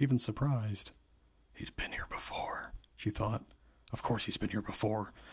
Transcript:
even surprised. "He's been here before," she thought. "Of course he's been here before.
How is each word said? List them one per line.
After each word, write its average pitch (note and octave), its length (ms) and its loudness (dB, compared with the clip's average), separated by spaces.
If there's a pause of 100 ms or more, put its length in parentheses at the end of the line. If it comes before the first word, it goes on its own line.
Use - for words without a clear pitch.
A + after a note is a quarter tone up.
even C3 180 6
surprised. A2 720 0 (640)
"He's - 160 -8
been - 220 -6
here - 180 -6
before," - 640 -4 (240)
she - 140 -2
thought. G#2+ 340 0 (480)
"Of - 100 -6
course - 220 2
he's - 140 2
been G#2 120 0
here G#2+ 100 0
before. G#2+ 520 0 (200)